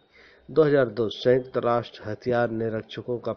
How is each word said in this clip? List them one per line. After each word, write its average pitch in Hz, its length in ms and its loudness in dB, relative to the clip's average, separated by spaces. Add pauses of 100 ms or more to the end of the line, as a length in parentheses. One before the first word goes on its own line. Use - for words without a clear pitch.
(500)
दो 147 140 4
हज़ार 139 260 4
दो 107 200 -2
संयुक्त 127 480 0
राष्ट्र 120 460 -2
हथियार 117 480 -2
निरीक्षकों 113 680 -6
का 113 180 -6